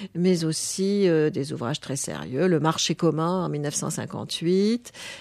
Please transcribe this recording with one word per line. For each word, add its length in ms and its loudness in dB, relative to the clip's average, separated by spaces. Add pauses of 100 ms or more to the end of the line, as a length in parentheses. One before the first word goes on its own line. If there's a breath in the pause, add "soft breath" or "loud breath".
(140 loud breath)
mais 320 2
aussi, 640 0
euh, 240 4
des 200 -4
ouvrages 280 -4
très 160 -6
sérieux, 520 -2
Le 120 4
marché 340 2
commun 500 0
en 60 -2
mille 120 -4
neuf 120 -4
cent 160 -4
cinquante-huit, 1000 -2 (300 loud breath)